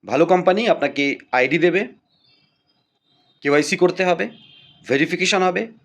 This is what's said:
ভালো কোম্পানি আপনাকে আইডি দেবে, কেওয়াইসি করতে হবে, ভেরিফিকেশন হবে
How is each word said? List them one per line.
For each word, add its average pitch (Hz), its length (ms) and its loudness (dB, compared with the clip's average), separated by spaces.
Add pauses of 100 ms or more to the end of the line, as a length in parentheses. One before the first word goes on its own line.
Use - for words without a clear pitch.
ভালো 131 200 0
কোম্পানি 185 420 2
আপনাকে 143 500 -2 (140)
আইডি 131 260 0
দেবে, 175 300 0 (1500)
কেওয়াইসি 147 360 0
করতে 175 280 2
হবে, 180 240 -2 (580)
ভেরিফিকেশন 180 560 0
হবে 185 240 -2 (180)